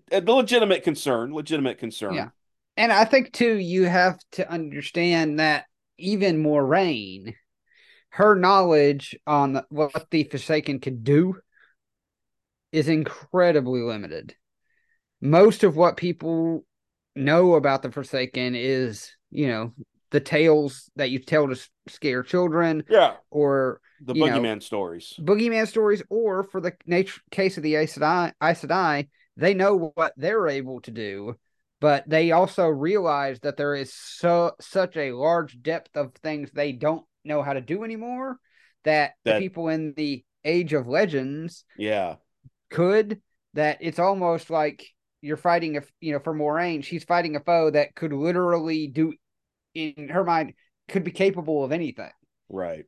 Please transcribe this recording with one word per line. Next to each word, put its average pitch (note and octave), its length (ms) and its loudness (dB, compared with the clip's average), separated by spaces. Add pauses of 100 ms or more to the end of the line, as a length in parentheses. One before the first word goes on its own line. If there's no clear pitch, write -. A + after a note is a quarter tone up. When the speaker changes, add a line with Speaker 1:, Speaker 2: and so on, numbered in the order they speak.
(120)
Speaker 1:
a F#3+ 100 0
legitimate A3 640 2
concern, C3+ 500 -2
legitimate D3 440 -4
concern. G#2+ 380 -8
Speaker 2:
Yeah. - 140 -8 (480)
And A3+ 140 2
I - 140 4
think C4 260 2
too, A#3 260 2
you F#3 280 0
have F3+ 340 2 (140)
to - 160 -6
understand D#3+ 880 -2
that D3+ 260 0 (320)
even F#3 460 0
Moiraine, C3+ 920 0 (720)
her G#3 260 6
knowledge F3 920 4
on C#3 440 2
what D3+ 420 -2
the D#3 140 2
Forsaken D3+ 540 -4
could B2+ 240 -8
do E3 340 2 (1300)
is D3+ 180 0
incredibly D3+ 920 2
limited. G#2 540 -8 (880)
Most F3 420 6
of E3+ 120 4
what E3 220 4
people E3 680 -4 (500)
know E3 400 4
about C#3 260 2
the B2+ 100 -8
Forsaken B2+ 640 -4
is, B2 600 -4 (160)
you D3 160 -2
know, A2+ 260 -4 (380)
the D3 80 2
tales D3+ 800 2
that C#3 120 -2
you C3 100 -4
tell D3+ 280 2
to C3 60 -4
s-, - 160 -10 (180)
scare B2+ 360 -4
children. E3 680 0
Speaker 1:
Yeah. E3+ 260 6 (160)
Speaker 2:
Or, C#3 480 0 (220)
Speaker 1:
The B2+ 120 -8
Speaker 2:
you D#3 160 2
know, A#2 100 0
Speaker 1:
boogeyman A2 220 -2
stories. F2+ 580 -8
Speaker 2:
boogeyman A3 480 0
stories, G#3 420 0
or G3+ 340 -2
for F#3+ 180 -10
the F3 120 -4 (120)
nat-, F3+ 220 0 (240)
case F#3+ 260 0
of D3+ 60 -6
the D3+ 120 0
Aes D#3 220 -2
Sedai, E3+ 360 0 (100)
Aes E3 180 0
Sedai, D3+ 460 0 (300)
they F3+ 160 2
know F#3+ 420 2
what E3 220 -2
they're F#3 300 -2
able C3 340 -6
to A#2+ 100 -18
do. G#2+ 440 -10 (460)
But C#3+ 260 2
they D#3+ 240 2
also F3+ 360 2
realize D3 760 -2
that C#3 160 -6
there C#3+ 180 -2
is C3+ 180 -10
so, E3+ 680 0
such F3+ 360 -4
a C#3 140 -4
large C#3+ 500 -2
depth D#3+ 360 -6
of C#3 180 -4
things D3 360 -8
they D3 200 -4
don't D3+ 320 -2 (200)
know D3+ 200 -2
how C#3 100 -6
to C3+ 80 -6
do E3 220 -8
anymore, B3 560 -10 (460)
that D3+ 280 2 (100)
the A2+ 100 2
Speaker 1:
That G#2+ 60 0
Speaker 2:
people F3 300 -6
in D#3+ 240 -4
the C#3+ 300 -6 (200)
Age D#3+ 300 0
of B2+ 140 -2
Legends D3+ 760 -4 (120)
Speaker 1:
Yeah. G2+ 380 -2 (540)
Speaker 2:
could, G#3 520 0 (340)
that D3+ 260 0
it's E3 180 -6
almost F3 500 0
like D3+ 360 -2 (360)
you're D3 160 -6
fighting E3+ 380 0
a C#3+ 40 -6
f-, - 200 -12
you D#3 140 -4
know, C#3 60 -2
for D#3+ 160 -6
Moiraine, D3+ 480 -2
she's F3 200 -8
fighting E3+ 320 0
a C#3+ 40 -6
foe E3 320 2
that D3 240 0
could D#3 180 -6
literally E3 760 -2
do, D#3+ 260 -2 (600)
in D3+ 360 -10
her F3+ 140 0
mind, D#3+ 300 0 (340)
could F#3 160 -2
be F3 80 -8
capable E3+ 520 -2
of C3 80 -4
anything. D3 400 -6 (360)
Speaker 1:
Right. F2 400 -10